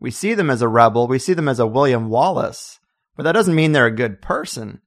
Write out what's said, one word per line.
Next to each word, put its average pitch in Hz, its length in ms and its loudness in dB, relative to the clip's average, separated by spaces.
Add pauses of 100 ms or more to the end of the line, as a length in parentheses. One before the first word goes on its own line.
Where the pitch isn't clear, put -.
we 123 100 -8
see 208 220 -2
them 185 160 0
as 120 120 0
a 120 60 2
rebel, 117 400 4
we 131 100 0
see 185 160 0
them 160 140 -2
as 127 120 -2
a 117 60 2
William 117 440 0
Wallace, 135 680 -4 (380)
but - 80 -10
that 160 80 2
doesn't 185 240 2
mean 160 160 2
they're 135 140 4
a 113 60 2
good 110 300 -4
person. 127 640 -8